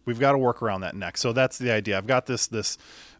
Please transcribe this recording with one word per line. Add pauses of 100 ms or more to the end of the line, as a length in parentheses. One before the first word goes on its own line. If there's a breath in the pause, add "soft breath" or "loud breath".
We've
gotta
work
around
that
neck.
So
that's
the
idea.
I've
got
this,
this (420 loud breath)